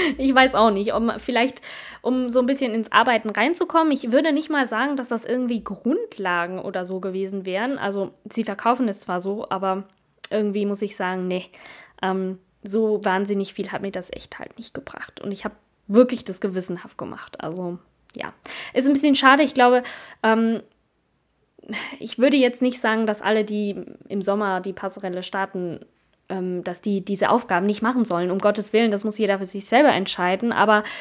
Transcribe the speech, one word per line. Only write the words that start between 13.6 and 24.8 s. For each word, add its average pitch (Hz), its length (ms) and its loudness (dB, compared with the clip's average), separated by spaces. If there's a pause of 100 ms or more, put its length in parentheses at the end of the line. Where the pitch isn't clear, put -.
hat - 100 -6
mir 196 100 -6
das 185 200 -10
echt - 260 -14
halt - 200 -16
nicht - 160 -16
gebracht. - 480 -14
Und 202 100 -8
ich 196 140 -10
hab 208 80 -6 (340)
wirklich 247 380 4
das 185 160 -10
gewissenhaft 185 560 -6
gemacht. - 440 -14
Also, 180 380 -8 (360)
ja. - 180 -10 (400)
Ist 262 120 2
ein 285 80 6
bisschen 277 220 4
schade. 277 280 6
Ich 269 100 0
glaube, 247 300 6 (400)
ähm, 226 380 2 (1400)
ich 233 200 -10
würde 277 160 6
jetzt 247 260 4
nicht 247 200 0
sagen, 220 260 2
dass 214 140 -2
alle, 214 240 2
die 208 400 -4 (240)
im 196 120 -2
Sommer 196 380 0
die 185 140 -6
Passerelle 185 500 -8